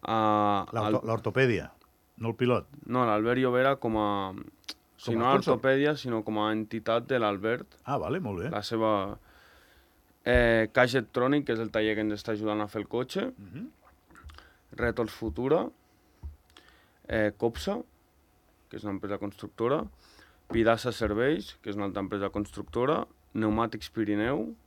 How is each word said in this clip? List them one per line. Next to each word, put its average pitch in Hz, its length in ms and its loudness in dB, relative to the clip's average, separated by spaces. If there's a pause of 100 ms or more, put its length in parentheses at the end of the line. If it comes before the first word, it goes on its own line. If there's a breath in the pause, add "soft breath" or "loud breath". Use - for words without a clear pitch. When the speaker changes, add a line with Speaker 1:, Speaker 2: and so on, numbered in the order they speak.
Speaker 1:
A, - 160 -2 (480)
Speaker 2:
L'orto-, 110 340 0
Speaker 1:
al - 80 -6
Speaker 2:
l'ortopèdia, 113 600 0 (480)
no 113 160 -4
el - 40 -10
pilot. 123 300 2 (160)
Speaker 1:
No, 123 240 2
l'Albert 113 320 2
Llovera 131 380 2
com 113 200 -2
a, 107 100 2 (960)
Speaker 2:
Com 120 80 -4
Speaker 1:
Sí, - 20 0
Speaker 2:
a 113 60 0
Speaker 1:
no 120 140 2
Speaker 2:
sponsor? 170 240 2
Speaker 1:
ortopèdia, 139 420 2
sinó 113 240 -4
com 107 160 -4
a 107 140 2
entitat 113 560 -2
de 131 100 0
l'Albert. 107 640 -2
Speaker 2:
Ah, 135 160 -4
vale, 117 240 -4
molt 101 200 -4
bé. 139 60 -6
Speaker 1:
La 104 140 -4
seva, 107 540 0 (1040 soft breath)
eh, 117 480 6
Caixa 127 320 4
Tronic, 131 420 2
que 120 80 -2
és 113 60 -2
el 110 120 -4
taller 107 240 2
que 107 100 -2
ens 107 80 0
està 104 180 -6
ajudant 107 300 -2
a 104 60 -4
fer 107 140 -6
el 98 60 -8
cotxe. 196 500 -4
Speaker 2:
Mhm. 101 300 -14 (1080 loud breath)
Speaker 1:
Rètols 117 340 -2
Futura. 135 540 0 (1400 soft breath)
Eh, 107 300 0
Copsa, 196 440 -2 (880)
que - 80 -14
és 104 80 -12
una 101 80 -4
empresa 98 260 -6
constructora. 113 640 -4 (680 soft breath)
Pidasa 113 440 2
Serveis, 120 680 -2
que - 80 -10
és 101 60 -6
una 101 100 -4
altra 98 160 -4
empresa 98 280 -4
constructora. 113 760 -4 (300)
Pneumàtics 110 560 -2
Pirineu. 117 640 -2 (120)